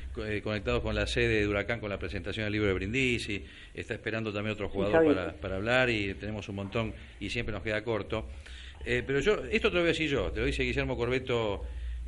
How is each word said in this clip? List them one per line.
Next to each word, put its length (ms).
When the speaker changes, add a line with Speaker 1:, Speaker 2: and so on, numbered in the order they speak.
Speaker 1:
co-, 100
eh, 160
conectados 440
con 100
la 140
sede 320
de 80
Huracán 320
con 100
la 80
presentación 460
del 100
libro 140
de 80
Brindisi. 680
Está 220
esperando 360
también 220
otro 140
Speaker 2:
Sí, 60
Speaker 1:
jugador 240
Speaker 2:
Javi. 180
Speaker 1:
para, 180
para 220
hablar 340
y 240
tenemos 340
un 100
montón 360
y 120
siempre 220
nos 100
queda 200
corto. 440
Eh, 220
pero 120
yo, 300
esto 200
te 60
lo 60
voy 80
a 40
decir 180
yo, 200
te 100
lo 40
dice 160
Guillermo 340
Corbeto. 680